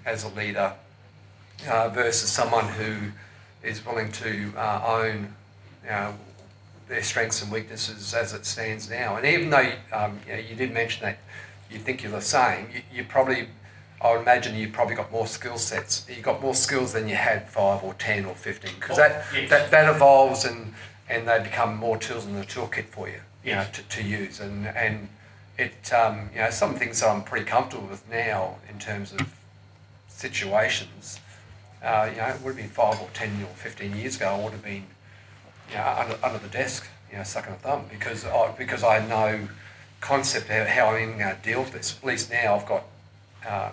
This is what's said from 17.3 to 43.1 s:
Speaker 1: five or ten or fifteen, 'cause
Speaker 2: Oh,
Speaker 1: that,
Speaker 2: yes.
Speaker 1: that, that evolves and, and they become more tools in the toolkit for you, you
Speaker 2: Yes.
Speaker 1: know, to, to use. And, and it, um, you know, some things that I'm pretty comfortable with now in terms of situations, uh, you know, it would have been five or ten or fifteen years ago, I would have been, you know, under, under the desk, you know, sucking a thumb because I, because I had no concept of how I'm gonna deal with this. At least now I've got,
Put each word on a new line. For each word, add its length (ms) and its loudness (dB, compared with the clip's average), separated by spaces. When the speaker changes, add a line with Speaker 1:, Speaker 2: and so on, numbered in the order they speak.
Speaker 1:
five 340 2
or 120 -6
ten 320 0
or 100 -8
fifteen, 460 -10
'cause 160 0
Speaker 2:
Oh, 60 10
Speaker 1:
that, 300 6
Speaker 2:
yes. 180 -2
Speaker 1:
that, 200 6
that 240 10
evolves 480 10
and, 300 -4
and 220 -2
they 120 6
become 360 0
more 200 0
tools 280 -6
in 100 -6
the 80 -4
toolkit 440 -6
for 200 -10
you, 140 -10
you 80 -4
Speaker 2:
Yes. 160 0
Speaker 1:
know, 60 -12
to, 100 -12
to 200 -6
use. 380 -4
And, 260 -6
and 400 -2
it, 360 -4
um, 400 2
you 60 -4
know, 100 2
some 260 0
things 240 -4
that 80 4
I'm 160 2
pretty 220 -6
comfortable 420 0
with 220 -14
now 460 -2
in 100 -14
terms 340 -8
of 200 -4
situations, 1120 -2
uh, 300 2
you 60 -8
know, 100 -2
it 140 -4
would 140 -6
have 20 -10
been 120 -8
five 300 4
or 140 -8
ten 160 -4
or 120 -10
fifteen 400 -8
years 220 -6
ago, 100 -2
I 160 0
would 80 -4
have 120 -12
been, 240 -10
you 80 -8
know, 220 0
under, 260 -2
under 140 -2
the 100 -12
desk, 380 -4
you 60 -10
know, 60 -8
sucking 300 -8
a 40 -12
thumb 320 -4
because 360 -6
I, 320 2
because 260 -2
I 160 8
had 80 0
no 400 2
concept 500 0
of 180 2
how 200 6
I'm 320 0
gonna 240 -2
deal 180 0
with 100 -6
this. 260 -6
At 60 -16
least 280 -2
now 240 4
I've 100 -2
got, 180 0